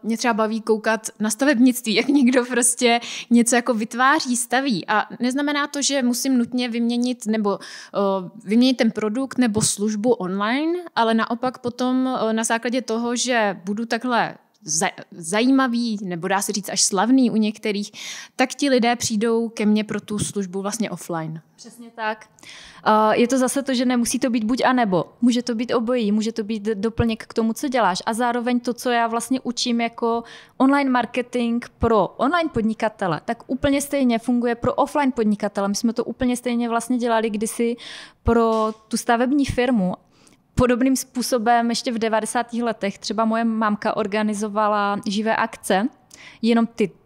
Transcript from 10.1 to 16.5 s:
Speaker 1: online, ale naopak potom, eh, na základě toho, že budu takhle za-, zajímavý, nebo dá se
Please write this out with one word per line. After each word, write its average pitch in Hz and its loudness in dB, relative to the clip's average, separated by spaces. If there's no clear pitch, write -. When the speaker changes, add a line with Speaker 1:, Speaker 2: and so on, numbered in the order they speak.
Speaker 1:
online, 226 -2
ale 226 2
naopak 240 -2
potom, 254 -2
eh, - 0
na 226 0
základě 233 -2
toho, 240 -4
že 226 0
budu 208 -4
takhle 226 -2
za-, 151 0
zajímavý, 233 0
nebo 175 -6
dá 196 2
se 202 -4